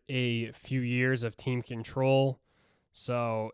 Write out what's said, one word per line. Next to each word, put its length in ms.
a 440
few 280
years 420
of 140
team 260
control. 800
So 600